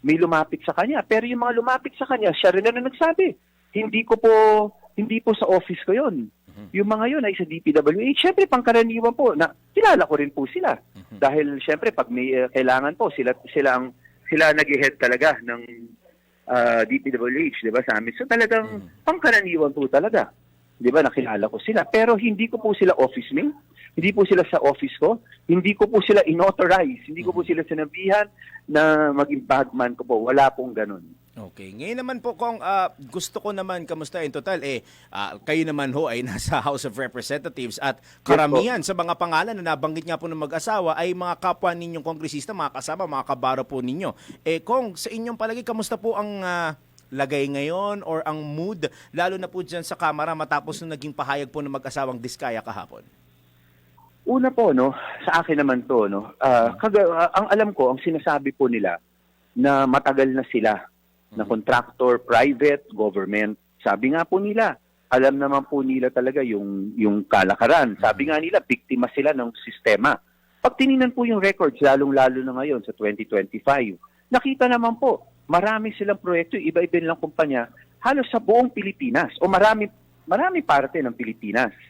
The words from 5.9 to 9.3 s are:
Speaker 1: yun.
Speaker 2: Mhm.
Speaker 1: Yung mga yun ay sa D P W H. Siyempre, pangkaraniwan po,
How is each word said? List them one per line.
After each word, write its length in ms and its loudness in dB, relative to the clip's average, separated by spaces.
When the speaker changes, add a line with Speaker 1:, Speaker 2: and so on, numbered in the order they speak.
Speaker 1:
yun. 400 -2
Speaker 2:
Mhm. 240 -20
Speaker 1:
Yung 160 0
mga 240 0
yun 160 -2
ay 80 -4
sa 80 -4
D 160 -10
P 160 2
W 320 4
H. 160 0
Siyempre, 240 4
pangkaraniwan 640 2
po, 240 2